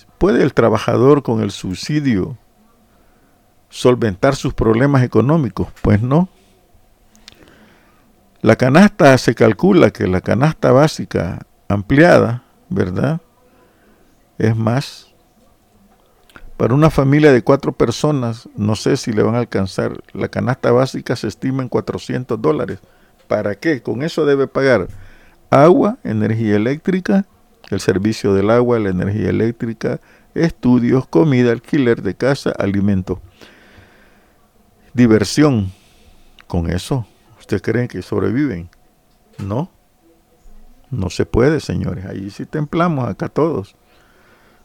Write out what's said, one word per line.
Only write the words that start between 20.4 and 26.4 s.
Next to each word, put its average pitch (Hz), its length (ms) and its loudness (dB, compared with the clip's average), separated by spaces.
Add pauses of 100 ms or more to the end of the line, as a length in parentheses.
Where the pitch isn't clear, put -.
básica 131 440 -2
se - 120 -6
estima 131 360 -6
en 123 60 -10
cuatrocientos 117 720 -6
dólares. 147 380 -4 (480)
¿Para 104 280 -2
qué? 151 260 -4
Con 120 220 -6
eso 160 220 -4
debe 139 220 0
pagar 127 400 0 (640)
agua, 202 540 4
energía 110 520 -2